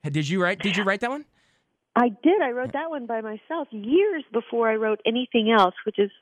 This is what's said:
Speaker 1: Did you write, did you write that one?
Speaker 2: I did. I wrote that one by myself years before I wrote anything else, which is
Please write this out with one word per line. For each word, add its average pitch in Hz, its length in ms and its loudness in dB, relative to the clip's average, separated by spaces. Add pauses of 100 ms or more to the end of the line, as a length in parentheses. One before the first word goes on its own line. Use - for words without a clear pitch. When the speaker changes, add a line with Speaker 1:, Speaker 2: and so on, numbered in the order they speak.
Speaker 1:
Did 147 260 -4
you 190 120 0
write, 180 180 0
did 185 180 -2
you 202 60 -2
write 196 180 0
that 240 80 -2
one? 294 160 -8 (720)
Speaker 2:
I 247 120 4 (140)
did. 359 180 4
I 262 100 0
wrote 247 220 -6
that 311 160 -6
one 277 180 -8
by 226 140 -4
myself 220 500 -10
years 302 600 0
before 233 380 -2
I 220 60 2
wrote 214 300 -2
anything 233 460 0
else, 190 240 6 (100)
which 208 140 -4
is 202 120 2 (100)